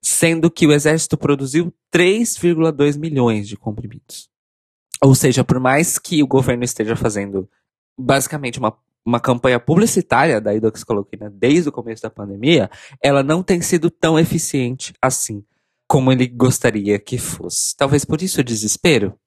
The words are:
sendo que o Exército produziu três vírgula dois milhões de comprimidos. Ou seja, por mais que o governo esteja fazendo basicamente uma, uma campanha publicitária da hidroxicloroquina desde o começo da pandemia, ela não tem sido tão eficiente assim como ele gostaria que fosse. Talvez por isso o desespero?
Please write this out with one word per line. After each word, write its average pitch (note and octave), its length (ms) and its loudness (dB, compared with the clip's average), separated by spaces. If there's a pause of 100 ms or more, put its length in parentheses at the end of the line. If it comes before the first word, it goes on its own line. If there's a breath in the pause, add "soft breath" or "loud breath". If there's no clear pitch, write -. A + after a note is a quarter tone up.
sendo E3 500 0
que - 160 2
o D3 60 6
Exército D3+ 440 0
produziu C#3+ 560 -2 (160)
três F#3+ 460 2
vírgula E3 340 2
dois C#3+ 280 0
milhões B2 500 0
de G#2 80 -12
comprimidos. - 760 -14 (720)
Ou C3+ 140 8
seja, B2+ 260 2
por B2+ 160 2
mais C3 400 0
que D#3 240 -2
o C#3 60 2
governo B2+ 380 0
esteja A2+ 320 -4
fazendo G2+ 520 -4 (480)
basicamente C3+ 640 -2
uma, A2+ 180 -4 (280)
uma A#2+ 160 0
campanha B2 380 2
publicitária D#3 840 2
da G#2+ 120 -2
hidroxicloroquina G#2+ 760 -4
desde C#3 400 2
o - 20 -12
começo A2+ 320 -12
da A2+ 60 -8
pandemia, G#2 600 0 (320 loud breath)
ela C#3 220 2
não D#3 180 0
tem F3+ 200 0
sido E3+ 280 0
tão D#3+ 300 2
eficiente C3+ 840 -2
assim A#2 440 -4 (420)
como C3 240 4
ele B2+ 160 2
gostaria A2+ 720 0
que - 180 -8
fosse. - 600 -8
Talvez C#3 260 0
por D#3 180 -4
isso F#3 200 -4
o - 20 2
desespero? A2 840 -2